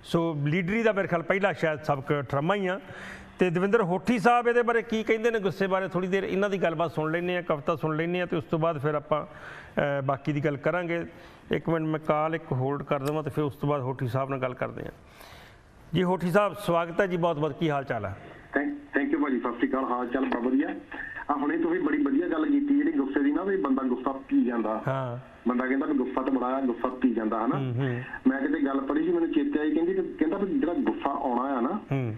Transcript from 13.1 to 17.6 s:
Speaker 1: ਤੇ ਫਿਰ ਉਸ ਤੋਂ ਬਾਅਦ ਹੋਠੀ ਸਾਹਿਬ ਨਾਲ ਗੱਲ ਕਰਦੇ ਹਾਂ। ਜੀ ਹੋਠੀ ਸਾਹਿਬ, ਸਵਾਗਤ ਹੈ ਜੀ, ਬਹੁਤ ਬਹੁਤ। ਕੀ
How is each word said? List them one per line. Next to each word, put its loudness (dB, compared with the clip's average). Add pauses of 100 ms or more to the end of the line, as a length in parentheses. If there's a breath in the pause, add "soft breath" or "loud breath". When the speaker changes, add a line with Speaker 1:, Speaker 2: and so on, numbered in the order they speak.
Speaker 1:
ਤੇ -4
ਫਿਰ -2
ਉਸ -4
ਤੋਂ -2
ਬਾਅਦ 0
ਹੋਠੀ -4
ਸਾਹਿਬ -2
ਨਾਲ -4
ਗੱਲ -2
ਕਰਦੇ -6
ਹਾਂ। -10 (1000 loud breath)
ਜੀ 4
ਹੋਠੀ 0
ਸਾਹਿਬ, 4
ਸਵਾਗਤ 0
ਹੈ 4
ਜੀ, 0
ਬਹੁਤ 2
ਬਹੁਤ। -2
ਕੀ 2